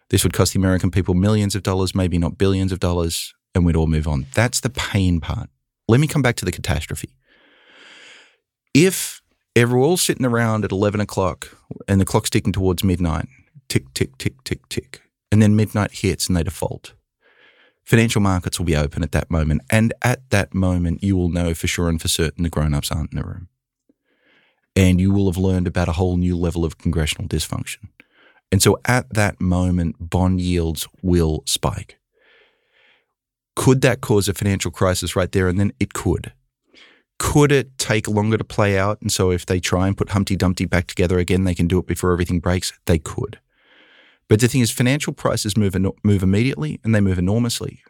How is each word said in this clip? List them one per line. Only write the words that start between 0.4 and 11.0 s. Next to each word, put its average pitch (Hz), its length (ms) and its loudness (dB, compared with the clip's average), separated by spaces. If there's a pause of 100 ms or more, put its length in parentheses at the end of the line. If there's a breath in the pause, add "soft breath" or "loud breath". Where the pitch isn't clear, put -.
the 104 60 -2
American 92 320 2
people 92 240 0
millions 101 400 2
of 95 80 -6
dollars, 92 320 0
maybe 90 240 0
not 85 180 -2
billions 95 360 0
of 90 60 -4
dollars, 87 540 -2 (220)
and 87 100 4
we'd 80 120 4
all 80 100 2
move 78 200 0
on. 69 280 -4
That's 120 260 0
the - 100 -4
pain 90 500 -2
part. - 280 -8 (400)
Let 117 120 6
me 156 60 2
come 151 160 -2
back 120 140 0
to - 80 -8
the 90 80 -2
catastrophe. - 640 -6 (1600 loud breath)
If 180 460 2 (340)
ever 120 220 4
we're 127 80 4
all 175 120 2
sitting 156 280 -2
around 117 400 0
at 98 80 -4
eleven 104 280 0